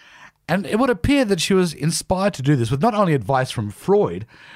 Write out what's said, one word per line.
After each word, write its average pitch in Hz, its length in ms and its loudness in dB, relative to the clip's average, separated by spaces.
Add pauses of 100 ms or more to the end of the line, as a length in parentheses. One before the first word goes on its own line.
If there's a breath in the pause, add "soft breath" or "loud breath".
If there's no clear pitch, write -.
(500 loud breath)
And 185 140 -2
it - 140 -2
would 254 100 2
appear 269 380 2
that 196 140 0
she - 120 -2
was 180 220 2
inspired 185 600 -2
to 135 80 -8
do 143 140 2
this 113 140 0
with 135 100 -2
not 214 140 2
only 196 180 2
advice 131 380 0
from 104 200 -6
Freud, 101 540 0 (320 loud breath)